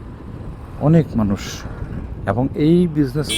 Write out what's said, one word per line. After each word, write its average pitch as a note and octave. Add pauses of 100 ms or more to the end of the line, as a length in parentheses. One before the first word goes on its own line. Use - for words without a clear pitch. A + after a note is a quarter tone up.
(800)
অনেক D#3 (100)
মানুষ। G2+ (640)
এবং A#2
এই E3+
বিজনেস D3